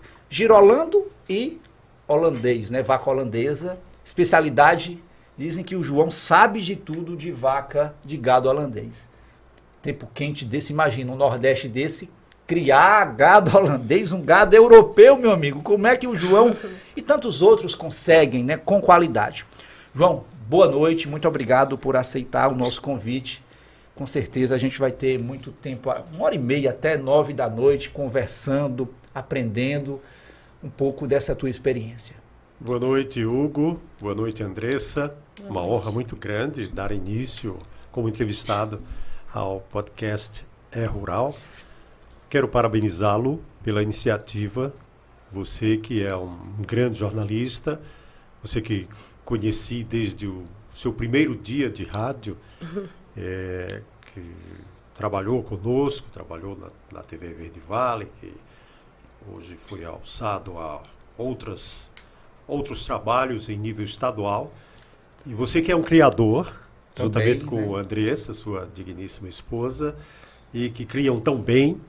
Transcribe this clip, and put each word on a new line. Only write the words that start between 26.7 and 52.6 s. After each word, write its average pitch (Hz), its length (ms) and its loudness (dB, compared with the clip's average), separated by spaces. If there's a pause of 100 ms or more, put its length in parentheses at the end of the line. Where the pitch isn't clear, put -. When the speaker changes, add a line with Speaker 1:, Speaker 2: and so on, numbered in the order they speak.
Speaker 1:
até 156 260 -2
nove 143 360 2
da 123 140 -2
noite, 135 440 0
conversando, 135 1000 -4 (240)
aprendendo 135 880 -6 (600)
um 151 80 -12
pouco 135 340 -4
dessa 135 300 0
tua 131 160 -4
experiência. 120 640 -6 (440)
Speaker 2:
Boa 120 200 -4
noite, 131 440 -2
Hugo. 147 560 -2 (220)
Boa 101 140 -4
noite, 110 260 -6
Andressa. 135 720 -6 (240)
Speaker 3:
Boa 202 140 -18
Speaker 2:
Uma 185 100 -4
Speaker 3:
noite. 131 140 -2
Speaker 2:
honra 107 160 -4
muito 110 240 -8
grande 107 520 -6
dar 98 240 -6
início 104 680 -6 (320)
como 113 180 -4
entrevistado 107 720 -4 (500)
ao 98 280 -6 (100)
podcast - 800 -8 (240)
É 113 140 -6
Rural. 104 500 -4 (960)
Quero 139 180 0
parabenizá-lo 110 920 0 (220)
pela 107 180 -2
iniciativa. 107 880 -4 (600)
Você 107 460 -2
que 107 280 -6
é 98 100 -4
um 90 220 -10 (220)
grande 113 400 -2
jornalista, 110 840 -6 (580)
você - 220 -6
que 104 260 -6 (380)
conheci 110 580 -4
desde 104 440 -6
o 92 160 -10 (320)
seu 120 180 -6
primeiro 123 420 0
dia 123 360 -6
de 98 140 -12
rádio, 110 520 -8 (240)